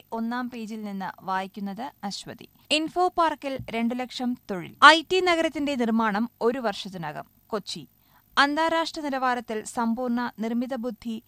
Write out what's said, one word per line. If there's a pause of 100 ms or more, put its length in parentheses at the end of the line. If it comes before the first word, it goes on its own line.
(120)
ഒന്നാം
പേജിൽ
നിന്ന് (140)
വായിക്കുന്നത് (200)
അശ്വതി. (240)
ഇൻഫോ
പാർക്കിൽ (160)
രണ്ടു
ലക്ഷം (140)
തൊഴിൽ. (100)
ഐ
ടി
നഗരത്തിന്റെ
നിർമ്മാണം (160)
ഒരു
വർഷത്തിനകം. (240)
കൊച്ചി. (540)
അന്താരാഷ്ട്ര
നിലവാരത്തിൽ
സമ്പൂർണ്ണ (180)
നിർമ്മിത
ബുദ്ധി (120)